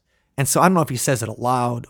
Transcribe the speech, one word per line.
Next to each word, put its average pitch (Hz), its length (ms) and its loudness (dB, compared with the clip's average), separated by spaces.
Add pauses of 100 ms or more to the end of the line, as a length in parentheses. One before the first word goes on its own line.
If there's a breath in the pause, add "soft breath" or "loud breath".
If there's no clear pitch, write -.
(360)
And 139 120 -2
so 156 120 2
I 143 40 6
don't 185 100 6
know 175 60 4
if 143 80 0
he 127 80 -6
says 120 260 -2
it 107 60 -6
aloud 120 600 -2